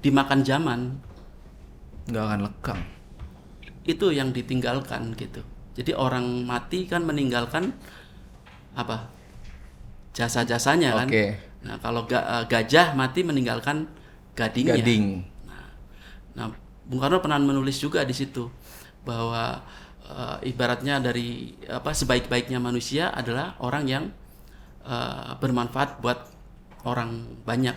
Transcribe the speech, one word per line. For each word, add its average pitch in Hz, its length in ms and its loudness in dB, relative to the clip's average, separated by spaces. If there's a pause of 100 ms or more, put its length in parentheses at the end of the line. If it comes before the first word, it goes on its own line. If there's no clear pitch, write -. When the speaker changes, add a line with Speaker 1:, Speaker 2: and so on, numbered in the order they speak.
Speaker 1:
dimakan 139 400 6
zaman. 131 560 2 (1080)
Speaker 2:
Nggak 113 200 -2
akan 107 180 0
lekang. 101 360 -6 (1040)
Speaker 1:
Itu 175 260 4
yang 135 220 4
ditinggalkan, 120 840 -2
gitu. - 320 -10 (280)
Jadi, 127 200 -2
orang 127 320 2 (160)
mati 123 440 -2
kan 175 160 0
meninggalkan, 147 680 2 (1040)
apa, 113 400 -6 (1000)
jasa-jasanya, 120 840 4
kan? 123 120 4
Speaker 2:
Oke. 107 180 6 (360)
Speaker 1:
Nah, 113 160 -8
kalau 117 260 -2
ga-, 120 220 2 (100)
eh, 117 100 0
gajah 131 480 8
mati 131 280 2
meninggalkan 143 640 0 (480)
gadingnya. 123 420 2
Speaker 2:
Gading. 110 300 6 (400)
Speaker 1:
Nah, - 220 -16 (680)
nah, 120 120 -8 (380)
Bung 127 140 -4
Karno 147 220 4
pernah 151 180 2
menulis 139 400 4
juga 151 240 0
di 127 120 0
situ 127 360 -4 (520)
bahwa, 117 600 -4 (420)
eh, - 340 -8 (100)
ibaratnya 123 520 0
dari, 120 540 -2 (100)
apa, - 280 -4
sebaik-baiknya 123 680 2
manusia 123 540 0
adalah 127 480 -4
orang 139 260 -2
yang, 135 180 0 (800)
eh, 123 540 -6
bermanfaat 127 640 0
buat 123 200 0 (640)
orang 120 260 -2 (320)
banyak. 120 360 0